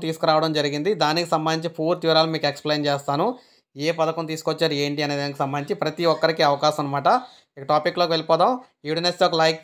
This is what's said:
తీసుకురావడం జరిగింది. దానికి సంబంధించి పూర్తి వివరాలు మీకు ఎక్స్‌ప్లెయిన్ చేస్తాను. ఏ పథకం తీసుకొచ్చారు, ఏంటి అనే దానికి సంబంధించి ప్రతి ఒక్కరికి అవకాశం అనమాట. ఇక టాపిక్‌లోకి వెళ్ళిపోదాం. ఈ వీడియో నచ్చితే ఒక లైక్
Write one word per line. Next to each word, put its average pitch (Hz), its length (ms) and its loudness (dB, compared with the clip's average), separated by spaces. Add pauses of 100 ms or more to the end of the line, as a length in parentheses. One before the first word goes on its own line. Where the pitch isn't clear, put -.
తీసుకురావడం 160 540 2
జరిగింది. 147 320 -2 (120)
దానికి 160 300 0
సంబంధించి 160 460 0
పూర్తి 165 280 0
వివరాలు 160 280 4
మీకు 151 160 -2
ఎక్స్‌ప్లెయిన్ 147 380 -4
చేస్తాను. 143 380 0 (500)
ఏ 143 120 -2 (100)
పథకం 160 320 -2
తీసుకొచ్చారు, 156 440 -2 (100)
ఏంటి 143 220 -4
అనే 143 140 -4
దానికి 143 220 -6
సంబంధించి 143 400 -4
ప్రతి 143 300 -4
ఒక్కరికి 160 380 0
అవకాశం 151 340 0
అనమాట. 139 240 -2 (480)
ఇక 135 160 -16
టాపిక్‌లోకి 160 420 0
వెళ్ళిపోదాం. 165 380 2 (320)
ఈ 143 60 -8
వీడియో 165 160 -2
నచ్చితే 180 220 2
ఒక 170 140 0
లైక్ 160 220 2